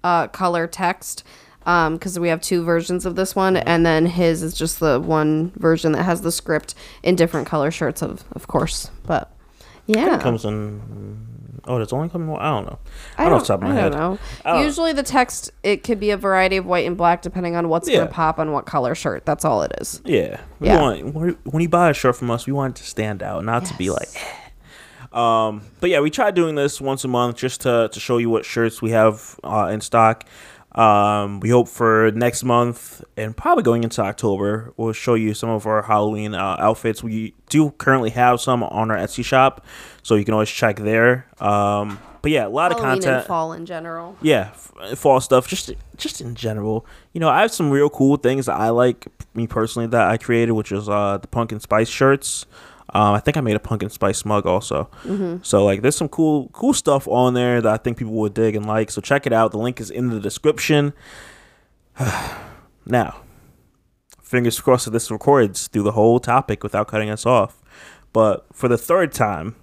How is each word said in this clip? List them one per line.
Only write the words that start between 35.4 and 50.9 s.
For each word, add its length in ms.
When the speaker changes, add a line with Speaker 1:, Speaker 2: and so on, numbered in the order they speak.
Speaker 2:
of 160
our 160
Halloween, 540
uh, 240
outfits. 420
We 320
do 300
currently 320
have 280
some 220
on 300
our 60
Etsy 280
shop, 400
so 100
you 100
can 120
always 160
check 260
there. 480
Um, 560
but 80
yeah, 160
a 40
lot 220
Speaker 1:
Halloween 180
Speaker 2:
of 100
content. 180
Speaker 1:
and 80
fall 280
in 120
general. 560
Speaker 2:
Yeah, 320
f-, 460
fall 220
stuff, 260
just, 240
just 240
in 140
general. 500
You 60
know, 100
I 120
have 100
some 200
real 180
cool 280
things 280
that 140
I 100
like, 380
me 140
personally, 400
that 200
I 100
created, 340
which 200
is, 160
uh, 300